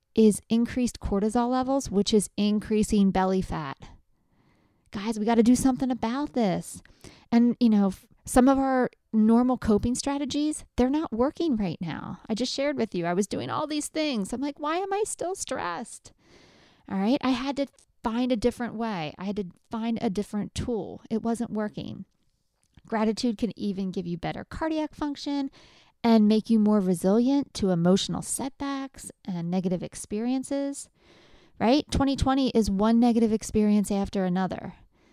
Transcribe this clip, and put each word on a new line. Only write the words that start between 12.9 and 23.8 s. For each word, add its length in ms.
you, 100
I 80
was 140
doing 220
all 180
these 200
things. 440
I'm 100
like, 180
"Why 180
am 160
I 120
still 300
stressed?" 800
All 80
right, 240
I 100
had 260
to 100
find 280
a 60
different 380
way. 420
I 80
had 120
to 100
find 320
a 80
different 460
tool. 540
It 140
wasn't 280
working. 540
Gratitude 500
can 200
even 340